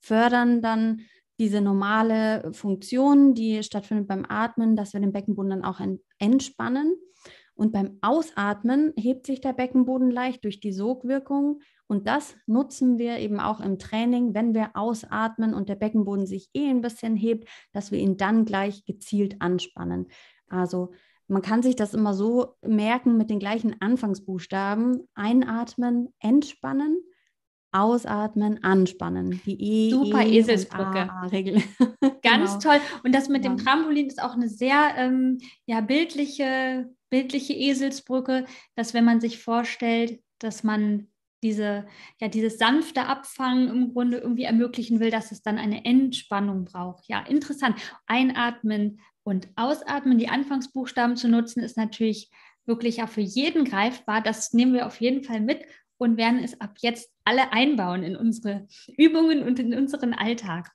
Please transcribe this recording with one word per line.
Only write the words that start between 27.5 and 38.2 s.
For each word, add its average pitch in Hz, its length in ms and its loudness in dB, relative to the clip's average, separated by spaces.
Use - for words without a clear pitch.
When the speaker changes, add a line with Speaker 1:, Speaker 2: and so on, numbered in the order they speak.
Speaker 1:
Ausatmen, 214 920 0
anspannen. 180 800 0
Die 208 420 0
E, 226 40 2
Speaker 2:
Super 220 340 4
Speaker 1:
E 220 140 8
Speaker 2:
Eselsbrücke. 196 500 0
Speaker 1:
und 185 60 -6
A, 185 140 -12
A-Regel. 190 400 -2
<laughs> 269 420 2
Speaker 2:
Ganz 285 380 2
Speaker 1:
Genau. - 0 -
Speaker 2:
toll. 294 220 6
Und 254 100 2
das 269 140 2
mit 269 160 0
dem 254 120 -2
Speaker 1:
Ja. 208 60 -4
Speaker 2:
Trampolin 294 440 2
ist - 140 -10
auch 240 120 -6
eine 233 160 -2
sehr, 277 480 2
ähm, 254 400 0
ja, 226 140 -2
bildliche, 262 1120 -2
bildliche 269 440 -2
Eselsbrücke, 262 880 -2